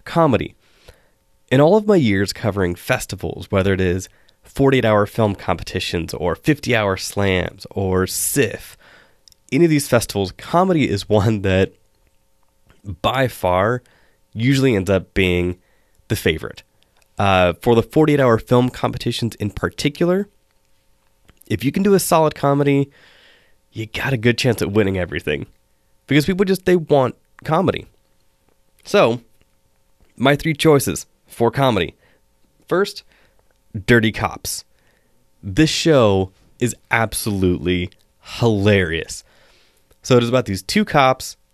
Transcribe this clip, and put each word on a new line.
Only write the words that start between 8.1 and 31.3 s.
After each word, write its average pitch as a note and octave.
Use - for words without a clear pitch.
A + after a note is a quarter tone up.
any D#3+
of E3
these D3
festivals, G2+
comedy E3+
is G2+
one G#2+
that F#2+
by B2
far G2
usually C3
ends F#2+
up F#2+
being F2+
the G#2+
favorite. -
Uh, F#2
for A#2+
the A2+
forty-eight D3+
hour A#2+
film B2
competitions A#2+
in G#2
particular, F3
if A2
you C#3+
can G3
do G3
a F3+
solid D#3+
comedy, C#3
you A2
got -
a B2+
good A#2
chance A#2+
at -
winning G2
everything. D#2
Because C#3+
people F#3+
just, F#3+
they F3+
want C#3+
comedy. D#3+
So, B2+
my C#3
three D#3
choices C#3
for A#2